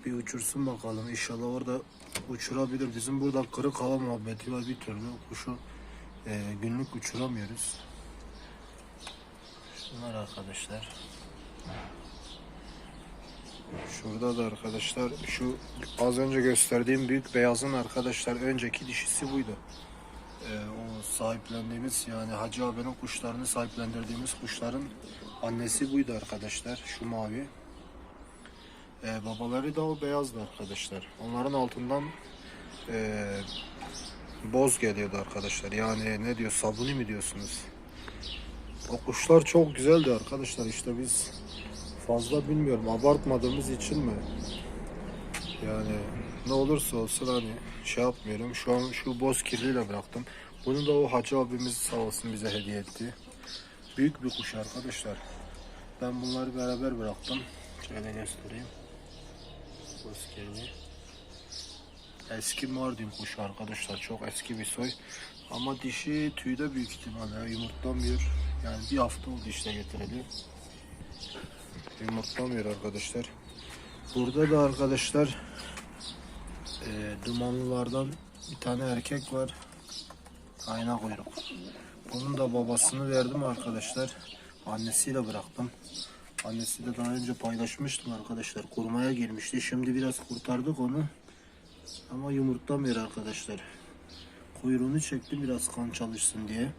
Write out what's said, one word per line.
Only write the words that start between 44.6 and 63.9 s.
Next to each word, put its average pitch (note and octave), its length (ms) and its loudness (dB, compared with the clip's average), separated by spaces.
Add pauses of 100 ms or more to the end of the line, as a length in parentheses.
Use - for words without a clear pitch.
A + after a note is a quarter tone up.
Yani G#2+ 300 0 (500)
ne B2+ 60 2
olursa C#3 440 6
olsun A2+ 300 2
hani A#2+ 240 4 (340)
şey A#2+ 200 4
yapmıyorum. A#2 500 0
Şu B2 200 4
an B2+ 180 2
şu B2 280 -2
boz C3 220 6
kirliyle B2 460 2
bıraktım. A#2+ 360 -4 (420)
Bunu C#3+ 200 4
da D3 60 8
o C#3+ 140 10
hacı B2+ 320 4
abimiz B2 380 2
sağ - 200 0
olsun A2+ 360 0
bize G#2+ 180 -2
hediye G#2 280 -2
etti. A2+ 360 -6 (840)
Büyük C3+ 280 4
bir B2 60 2
kuş - 240 -4
arkadaşlar. A2 640 -4 (840)
Ben B2 200 0
bunları B2+ 340 0
beraber B2 420 2
bıraktım. A2+ 400 -2 (500)
Şöyle G#2+ 240 -6
göstereyim. - 540 -8 (1400)
Boz - 300 -10
kirli. G#2 360 -8 (1700)
Eski - 280 -2
Mardin B2+ 440 -2
kuşu G#2+ 320 -6
arkadaşlar. G#2 560 -6